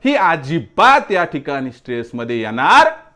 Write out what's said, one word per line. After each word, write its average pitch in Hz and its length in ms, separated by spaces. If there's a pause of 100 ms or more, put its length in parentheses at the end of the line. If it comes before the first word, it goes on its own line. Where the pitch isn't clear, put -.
ही 285 100
अजिबात 170 960
या 180 120
ठिकाणी 139 480
स्ट्रेसमध्ये 117 680
येणार 147 500 (260)